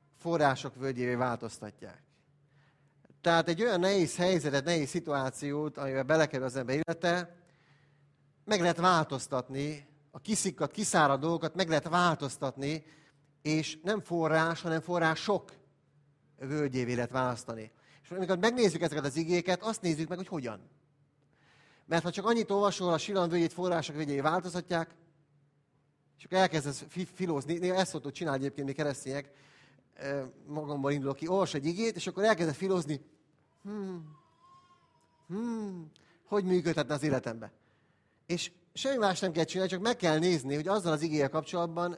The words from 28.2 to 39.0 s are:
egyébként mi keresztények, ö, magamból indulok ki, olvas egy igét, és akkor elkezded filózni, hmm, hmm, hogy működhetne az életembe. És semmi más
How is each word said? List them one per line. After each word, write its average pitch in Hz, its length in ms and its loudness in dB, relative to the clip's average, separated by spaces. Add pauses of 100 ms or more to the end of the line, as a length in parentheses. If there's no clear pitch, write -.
egyébként 139 280 -4
mi 135 60 -6
keresztények, 139 580 -6 (640)
ö, 139 260 -6 (220)
magamból 147 460 -4
indulok 139 240 -2
ki, 160 120 -6
olvas 185 260 2
egy 139 120 -4
igét, 214 300 -2
és 170 120 -8
akkor 185 160 -2
elkezded 170 320 2
filózni, 170 460 -2 (600)
hmm, 185 540 -10 (1120)
hmm, 202 640 -8 (340)
hogy 208 180 2
működhetne 160 500 2
az 147 100 -2
életembe. 117 480 -2 (760)
És - 260 -4 (220)
semmi 269 240 -2
más 196 220 2